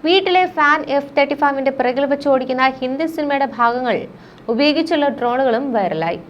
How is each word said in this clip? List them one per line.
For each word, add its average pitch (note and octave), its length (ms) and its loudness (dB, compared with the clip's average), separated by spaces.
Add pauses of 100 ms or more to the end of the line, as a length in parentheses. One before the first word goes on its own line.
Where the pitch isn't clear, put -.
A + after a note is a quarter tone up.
വീട്ടിലെ F#4 420 2
ഫാൻ D4+ 420 2
എഫ് C#4 280 -2
തേർട്ടി C#4+ 180 2
ഫൈവിന്റെ C#4 360 0
പിറകിൽ C4 360 0
വെച്ച് C#4+ 220 -2
ഓടിക്കുന്ന C4 400 2
ഹിന്ദി C4 380 -4
സിനിമയുടെ C#4+ 500 -2
ഭാഗങ്ങൾ A#3+ 500 0 (420)
ഉപയോഗിച്ചുള്ള D4 600 2
ഡ്രോണുകളും B3 640 0
വൈറലായി. E3+ 580 -2